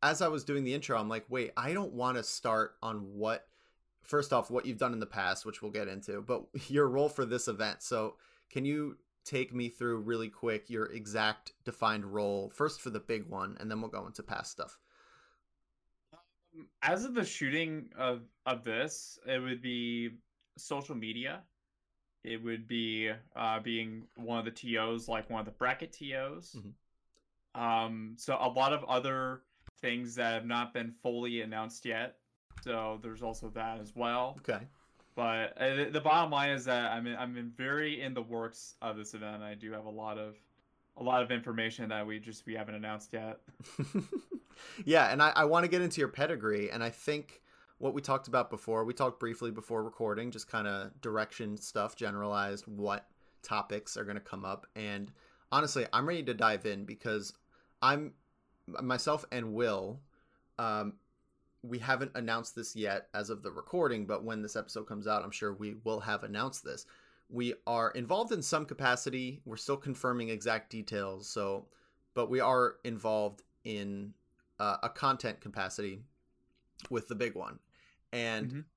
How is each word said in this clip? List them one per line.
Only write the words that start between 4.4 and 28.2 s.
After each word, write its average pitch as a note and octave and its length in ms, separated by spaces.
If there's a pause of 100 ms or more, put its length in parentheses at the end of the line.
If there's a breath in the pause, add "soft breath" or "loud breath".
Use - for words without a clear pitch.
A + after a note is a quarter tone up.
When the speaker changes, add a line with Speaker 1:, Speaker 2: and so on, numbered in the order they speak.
Speaker 1:
what B2 160
you've B2 100
done B2 160
in A#2 80
the G#2+ 60
past, F#2+ 400
which G#2+ 160
we'll G#2+ 100
get G#2 160
into, G2+ 320
but A2+ 320
<laughs> - 160
your C#3+ 220
role C#3 180
for C#3+ 160
this A#2 240
event. G#2+ 340
So A2 360 (320 soft breath)
can C3 160
you D3 320 (260)
take B2+ 300
me A#2+ 160
through A#2 300
really A2+ 280
quick G#2+ 400
your A2 240
exact G#2+ 640 (100)
defined G#2+ 400
role, G2+ 460
first - 320
for B2+ 80
the G#2+ 100
big A2 280
one, G2 320
and A2 100
then A2 100
we'll A2 80
go G2 180
into - 160
past - 280
stuff? - 280 (1300 soft breath)
Speaker 2:
Um, E3 560 (140)
as F3+ 220
of B3+ 100
the A3+ 100
shooting D#3 720
of, B2+ 240 (260)
of A#2+ 180
this, A#2+ 640
it C3 120
would B2+ 240
be A#2+ 480 (460)
social C#3+ 380
media. A#2+ 460 (840)
It A#2 200
would A2+ 260
be, A2+ 420 (260)
uh, A2 240
being A2+ 440 (120)
one A#2 220
of A2+ 60
the A2+ 60
T A#2 260
Os, A#2 320
like A2 220
one A2+ 100
of G#2 60
the G#2+ 60
bracket C3 400
T C#3 220
Os. C#3+ 440
Speaker 1:
Mm-hmm. - 1000
Speaker 2:
Um, A2+ 560
so C3+ 240